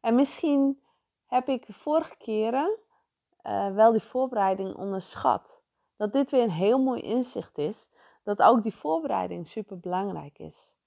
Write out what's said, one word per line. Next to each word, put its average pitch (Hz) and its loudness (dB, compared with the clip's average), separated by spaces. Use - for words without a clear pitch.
En 233 0
misschien 277 2
heb 254 -2
ik 254 -4
de 208 -20
vorige 311 -4
keren, 240 -2
eh, 196 -4
wel 226 8
die 220 2
voorbereiding 196 -2
onderschat. - -4
Dat 214 -4
dit 269 0
weer 262 4
een 226 2
heel 196 2
mooi 262 0
inzicht 240 -4
is, 156 -6
dat 208 0
ook 233 6
die 214 -4
voorbereiding 196 -4
superbelangrijk 180 -8
is. - -20